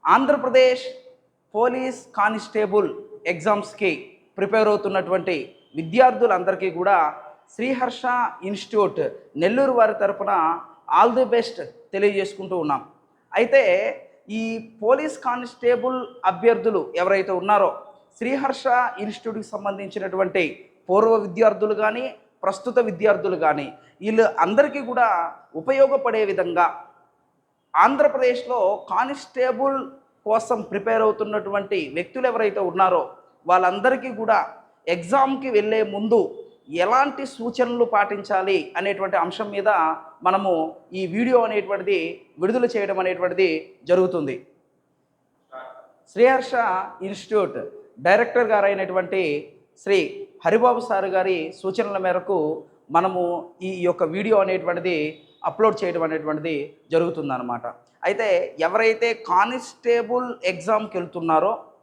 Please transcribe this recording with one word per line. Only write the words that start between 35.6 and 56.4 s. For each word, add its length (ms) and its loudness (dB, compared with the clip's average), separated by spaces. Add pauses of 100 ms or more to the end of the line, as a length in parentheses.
ముందు 520 0 (340)
ఎలాంటి 580 0
సూచనలు 580 -2
పాటించాలి 920 -2
అనేటువంటి 400 -2
అంశం 340 -4
మీద 180 -2 (540)
మనము 540 0 (160)
ఈ 140 -4
వీడియో 360 2
అనేటువంటిది 800 -2 (180)
విడుదల 260 0
చేయడం 340 -2
అనేటువంటిది 760 -2 (140)
జరుగుతుంది. 580 0 (1700)
శ్రీహర్ష 380 4 (520)
ఇన్‌స్టిట్యూట్ 560 -4 (420)
డైరెక్టర్ 480 2
గారైనటువంటి 1040 -2 (300)
శ్రీ 460 0 (180)
హరిబాబు 340 2
సార్ 240 -2
గారి 580 -2
సూచనల 360 -4
మేరకు 640 -2 (260)
మనము 600 -2 (120)
ఈ 180 -8
యొక్క 220 0
వీడియో 340 0
అనేటువంటిది 840 -2 (240)
అప్‌లోడ్ 400 0
చేయడం 180 -2
అనేటువంటిది 760 -4 (160)